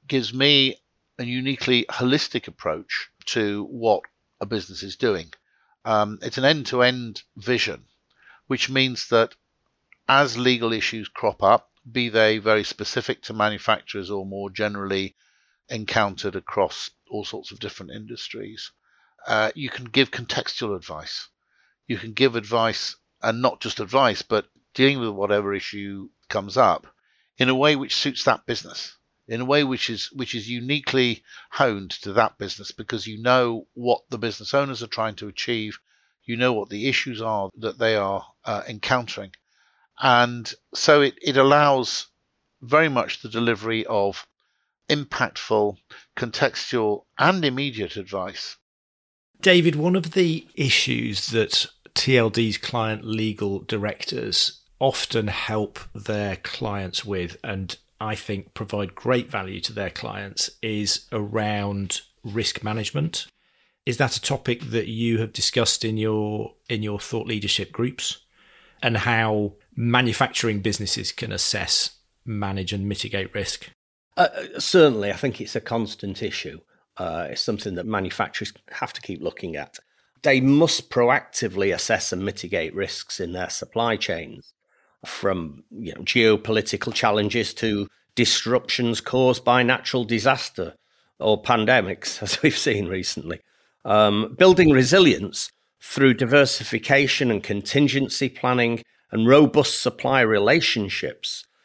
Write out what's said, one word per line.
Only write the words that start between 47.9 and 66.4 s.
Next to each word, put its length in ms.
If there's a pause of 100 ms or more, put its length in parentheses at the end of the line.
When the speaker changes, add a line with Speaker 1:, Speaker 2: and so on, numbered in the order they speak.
Speaker 1:
advice. 600 (840)
Speaker 2:
David, 340
one 200
of 160
the 440
issues 720
that 400 (260)
T 240
L 120
D's 280
client 480
legal 540
directors 1040 (180)
often 480
help 520 (140)
their 440
clients 640
with, 400
and 320 (240)
I 160
think 380
provide 420
great 340
value 320
to 120
their 160
clients, 640 (100)
is 500
around 920 (220)
risk 400
management. 640 (580)
Is 120
that 200
a 40
topic 400
that 260
you 320
have 140
discussed 500
in 140
your, 560 (160)